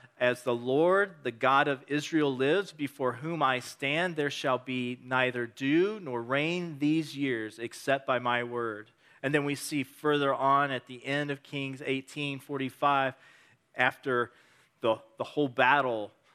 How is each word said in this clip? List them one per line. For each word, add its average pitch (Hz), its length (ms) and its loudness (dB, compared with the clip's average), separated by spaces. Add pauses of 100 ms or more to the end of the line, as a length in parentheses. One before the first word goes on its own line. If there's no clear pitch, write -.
(200)
'As 123 220 2
the 123 140 0
Lord, 160 680 2
the 123 80 -2
God 135 360 4
of 135 200 -4
Israel 143 480 0
lives, 151 360 2
before 139 420 -4
whom 156 300 -4
I 131 160 2
stand, 156 560 -2
there 147 160 -2
shall 131 260 0
be 123 460 -4
neither 127 420 0
dew 165 540 0
nor 127 220 -6
rain 151 580 -2
these 147 360 0
years, 117 440 -4
except 135 480 -2
by 127 100 2
my 120 260 0
word.'" 117 480 -6 (300)
And 139 140 -2
then 143 100 2
we 143 80 -2
see 139 300 -4
further 143 500 0
on 135 380 2
at 123 160 -6
the 123 180 -16
end 143 240 -2
of 139 140 -6
Kings 135 420 -8
eighteen 135 540 -4
forty-five, 135 720 0 (640)
after 127 560 0 (500)
the, 110 160 4 (200)
the 123 60 -4
whole 147 240 0
battle 123 640 2 (240)